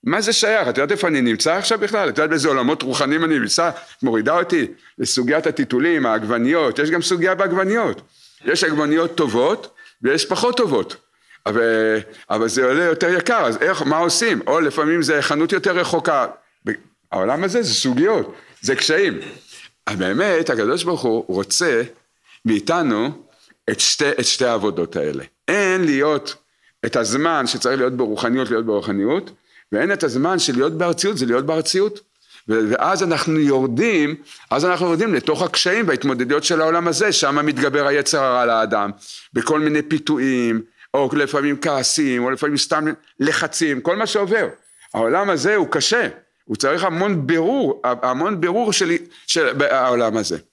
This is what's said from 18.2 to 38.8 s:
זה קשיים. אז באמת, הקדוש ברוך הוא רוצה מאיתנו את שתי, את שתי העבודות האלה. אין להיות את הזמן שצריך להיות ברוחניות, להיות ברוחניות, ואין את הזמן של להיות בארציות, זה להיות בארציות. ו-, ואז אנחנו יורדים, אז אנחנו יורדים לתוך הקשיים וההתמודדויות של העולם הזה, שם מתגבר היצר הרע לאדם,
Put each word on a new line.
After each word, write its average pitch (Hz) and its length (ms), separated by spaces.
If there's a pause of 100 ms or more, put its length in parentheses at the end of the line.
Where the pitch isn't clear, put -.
זה 135 160
קשיים. 160 420 (680)
אז 107 100
באמת, 160 540
הקדוש 127 340
ברוך 170 180
הוא 113 260
רוצה 120 540 (640)
מאיתנו 117 680 (600)
את 107 100
שתי, - 300 (100)
את 120 40
שתי - 200
העבודות 98 520
האלה. 73 280 (240)
אין 185 360
להיות 143 500 (520)
את 117 100
הזמן 135 500
שצריך 127 320
להיות 127 140
ברוחניות, 120 580
להיות 113 160
ברוחניות, 107 640 (420)
ואין 147 200
את 180 120
הזמן 151 340
של 156 140
להיות 147 260
בארציות, 175 400
זה 131 80
להיות 123 200
בארציות. 185 540 (480)
ו-, 110 120 (100)
ואז 170 320
אנחנו 160 360
יורדים, 147 760 (360)
אז 139 140
אנחנו 180 220
יורדים 175 280
לתוך 147 280
הקשיים 185 460
וההתמודדויות 135 560
של 165 160
העולם 170 280
הזה, 180 240
שם 147 340
מתגבר 143 400
היצר 143 360
הרע 123 240
לאדם, 110 440 (440)